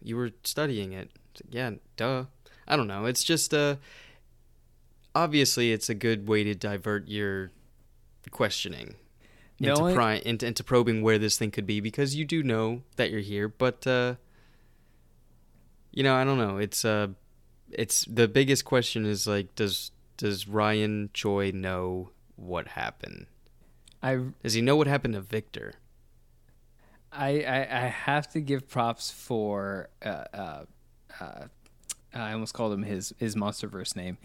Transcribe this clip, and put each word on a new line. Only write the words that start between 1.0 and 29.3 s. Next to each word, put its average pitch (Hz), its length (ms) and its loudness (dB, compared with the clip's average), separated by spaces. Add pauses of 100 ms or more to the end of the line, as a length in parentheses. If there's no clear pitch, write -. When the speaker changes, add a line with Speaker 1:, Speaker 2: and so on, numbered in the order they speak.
Speaker 1:
It's - 100 -20
like, - 120 -12
"Yeah, 123 160 -2 (260)
duh." 127 280 -2 (420)
I 151 80 2
don't 123 120 2
know. 101 180 -4
It's 127 180 0
just, 156 280 2
uh, 143 260 2 (1400)
obviously, 143 560 4
it's 107 180 -2
a 113 60 0
good 104 320 0
way 107 160 4
to 104 100 0
divert 101 540 -4
your 98 420 -4 (800)
questioning 90 640 -2 (640)
Speaker 2:
The 135 120 2
Speaker 1:
into 147 120 4
Speaker 2:
only 180 140 4
Speaker 1:
pri-, 110 280 4
into, 117 220 -2
into 113 180 -4
probing 117 380 4
where 110 160 6
this 107 180 2
thing 110 140 0
could 104 160 -4
be, 104 140 0
because 135 360 -2
you 151 100 -2
do 160 180 0
know 117 400 0 (140)
that 113 120 2
you're 107 120 -2
here, 101 280 -2
but, 127 380 0
uh, 123 280 2 (1800)
you 135 120 0
know, 135 120 6
I 131 80 4
don't 139 140 4
know. 101 200 0
It's, 104 280 -2
uh, 104 220 2 (640)
it's, - 340 0
the 113 220 4
biggest 135 380 4
question 117 400 2
is, 104 220 0
like, 101 280 -2
does, 101 360 -2 (260)
does 101 300 -2
Ryan 107 640 2
Choi 101 380 0
know 92 600 -4 (240)
what 87 340 -6
happened? - 560 -8 (760)
Speaker 2:
I 131 180 0 (240)
Speaker 1:
Does 110 100 0
he 113 80 2
know 131 140 6
what 151 120 4
happened 135 280 0
to 98 60 -6
Victor? 95 520 -8 (1400)
Speaker 2:
I, 143 320 2
I, 131 180 2
I 123 260 0
have 143 460 0
to 156 80 -2
give 139 280 -2
props 117 400 -2
for, 101 800 -4 (160)